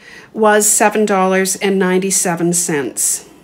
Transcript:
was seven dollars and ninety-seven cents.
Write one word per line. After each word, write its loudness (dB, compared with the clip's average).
was 4
seven 2
dollars 0
and -2
ninety-seven 0
cents. -4